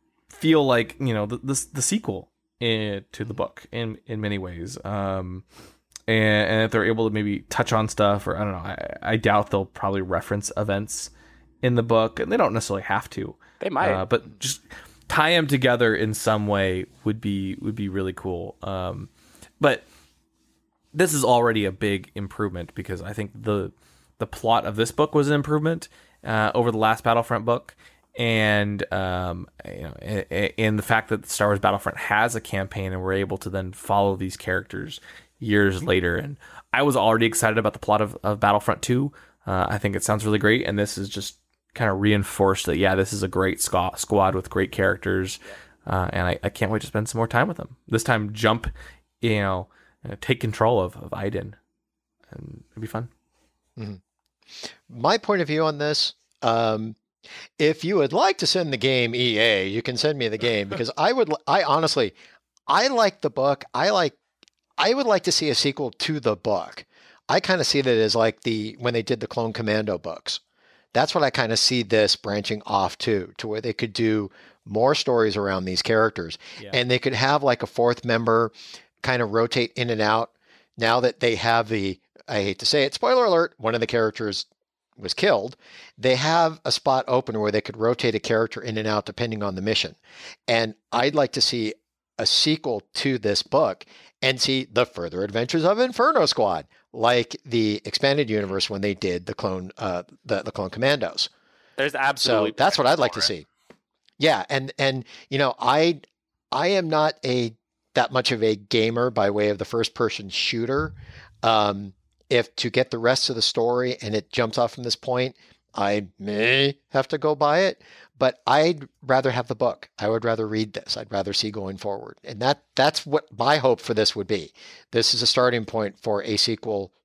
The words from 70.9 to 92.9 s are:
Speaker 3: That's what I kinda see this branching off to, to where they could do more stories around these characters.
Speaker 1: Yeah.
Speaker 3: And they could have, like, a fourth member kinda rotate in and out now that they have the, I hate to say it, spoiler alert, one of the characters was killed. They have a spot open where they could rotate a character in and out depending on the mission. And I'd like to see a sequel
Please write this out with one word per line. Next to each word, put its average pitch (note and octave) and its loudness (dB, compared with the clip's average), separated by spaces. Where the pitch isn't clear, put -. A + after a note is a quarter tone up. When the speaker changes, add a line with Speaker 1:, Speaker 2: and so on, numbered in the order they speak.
Speaker 3:
That's C3+ 2
what E3 2
I C3+ 4
kinda A2+ 0
see B2 2
this G#2+ 4
branching G#2 -4
off G2 0
to, G2+ -2
to A2+ -8
where G#2+ -4
they A2+ -4
could A2 -6
do A2 0
more A#2 2
stories A2+ 2
around F#2+ -2
these F#2 -4
characters. A2 0
Speaker 1:
Yeah. G2+ -18
Speaker 3:
And B2 0
they B2+ 2
could C3 0
have, C3+ 2
like, B2 2
a - -2
fourth A#2+ 0
member A2+ 2
kinda B2 0
rotate A2+ 0
in A#2+ -4
and A2 -2
out A2 2
now A#2 4
that A#2+ 2
they A#2 2
have A#2 2
the, G2 -2
I G#2+ -2
hate G2 -4
to - -4
say D3 2
it, C3+ 0
spoiler B3 2
alert, E3+ 2
one A2+ -2
of A#2 -2
the A2+ 0
characters A2 -2
was G2 -6
killed. B2+ 0
They B2+ 2
have D#3+ 2
a C3 -4
spot C3 2
open B2 0
where G#2 2
they G#2+ 2
could - -10
rotate A#2 2
a G#2+ -2
character A2+ 0
in A2+ -6
and G#2+ -4
out G#2 0
depending A2 -6
on G2 -4
the F#2 -8
mission. G2+ -2
And A2+ 0
I'd C3 2
like C#3+ 2
to C3+ -4
see A2 -2
a A2 -4
sequel D3+ 0